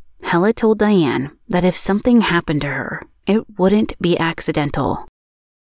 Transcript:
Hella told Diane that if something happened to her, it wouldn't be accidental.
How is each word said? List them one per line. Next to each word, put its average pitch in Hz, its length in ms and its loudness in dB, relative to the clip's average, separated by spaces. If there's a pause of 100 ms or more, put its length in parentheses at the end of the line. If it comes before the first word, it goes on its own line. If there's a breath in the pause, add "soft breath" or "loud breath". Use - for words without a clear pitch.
(220)
Hella 180 300 2
told 220 260 2
Diane 160 580 2 (120)
that 180 160 0
if 180 120 2
something 226 440 2
happened 170 400 -2
to 143 80 -4
her, - 340 -8 (240)
it 214 320 -2
wouldn't 196 420 0
be 170 180 0
accidental. 156 920 -4 (540)